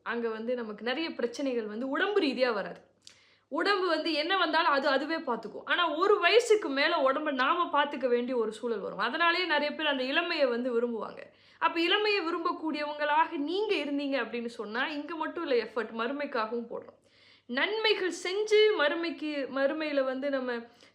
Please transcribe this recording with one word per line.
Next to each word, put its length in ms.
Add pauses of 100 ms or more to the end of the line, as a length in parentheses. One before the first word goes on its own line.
அங்க 260
வந்து 260
நமக்கு 300
நிறைய 300
பிரச்சனைகள் 520
வந்து 220
உடம்பு 320
ரீதியா 320
வராது. 280 (680)
உடம்பு 380
வந்து 260
என்ன 240
வந்தாலும் 360
அது 160
அதுவே 300
பார்த்துக்கும். 460
ஆனா 300
ஒரு 240
வயசுக்கு 500
மேல 440
உடம்ப 200
நாம 500
பார்த்துக்க 260
வேண்டிய 280
ஒரு 160
சூழல் 260
வரும். 200
அதனாலேயே 480
நிறைய 280
பேர் 120
அந்த 180
இளமையை 440
வந்து 320
விரும்புவாங்க. 420 (360)
அப்ப 220
இளமையை 400
விரும்பக்கூடியவங்களாக 1120
நீங்க 440
இருந்தீங்க 500
அப்படின்னு 220
சொன்னா, 400
இங்க 280
மட்டும் 320
இல்ல 180
எஃபர்ட், 280
மறுமைக்காகவும் 800
போடுறோம். 400 (360)
நன்மைகள் 640
செஞ்சு 680
மறுமைக்கு, 760
மறுமையில 500
வந்து 260
நம்ம 220 (420)